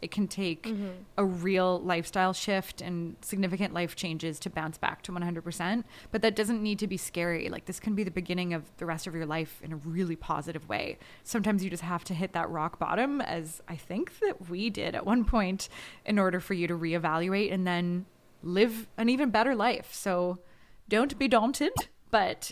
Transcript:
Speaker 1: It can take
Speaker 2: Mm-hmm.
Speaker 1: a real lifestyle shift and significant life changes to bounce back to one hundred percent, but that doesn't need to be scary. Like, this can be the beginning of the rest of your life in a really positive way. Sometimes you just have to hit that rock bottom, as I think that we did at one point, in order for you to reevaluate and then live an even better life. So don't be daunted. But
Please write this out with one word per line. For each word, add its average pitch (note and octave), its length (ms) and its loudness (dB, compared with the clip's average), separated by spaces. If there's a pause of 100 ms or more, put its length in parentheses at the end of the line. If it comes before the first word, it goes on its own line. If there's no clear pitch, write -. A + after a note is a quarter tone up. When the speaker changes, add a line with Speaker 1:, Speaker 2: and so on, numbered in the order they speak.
Speaker 1:
It E3+ 100 -8
can G#3 160 0
take F3 360 -4
Speaker 2:
Mm-hmm. G3+ 260 -4 (280)
Speaker 1:
a G3+ 60 4
real F#3 560 4
lifestyle F#3 540 2
shift - 480 -2
and E3+ 400 -4
significant F#3+ 520 0
life E3+ 220 -2
changes D#3+ 440 -4
to - 100 -6
bounce D#3+ 280 -6
back - 260 0
to F#3 100 -8
one F3 80 -4
hundred F3 240 -2
percent, F#3 400 -2 (260)
but A3+ 100 0
that A3 140 4
doesn't A3 260 2
need G#3 180 0
to G#3+ 80 0
be F#3 100 -2
scary. E3+ 500 -2
Like, - 180 -8
this F#3 140 -8
can G#3+ 160 -2
be G#3+ 80 2
the D#3+ 80 -2
beginning F3 420 -2
of D#3 240 -6
the F3+ 80 -8
rest D#3+ 220 -4
of D#3+ 80 -6
your D#3+ 100 -2
life D#3 380 -4
in D#3+ 80 -8
a D#3 60 -6
really E3 400 -2
positive D#3 500 -6
way. - 300 -4 (260)
Sometimes G#3 400 2
you F#3+ 60 -2
just F3 140 -6
have F3 220 -2
to F#3+ 80 -6
hit F3+ 200 -2
that E3 160 0
rock D#3+ 300 -4
bottom, C4 420 0
as D#3+ 480 -6
I E3 80 -8
think A#3 420 -6
that F3+ 300 0
we G3 200 -2
did G3+ 240 -2
at - 120 -4
one A3+ 180 4
point, G3 460 2 (360)
in G#3 140 4
order F#3 220 4
for G3 140 -4
you E3+ 120 2
to E3+ 100 0
reevaluate E3+ 760 0
and F#3 120 0
then F3 420 0 (360)
live A3 440 4 (100)
an A3+ 100 2
even B3+ 220 4
better A#3 260 4
life. A3 380 0
So F3+ 460 0 (500)
don't C4 280 4
be C4+ 120 2
daunted. B3+ 420 4 (400)
But G3 400 2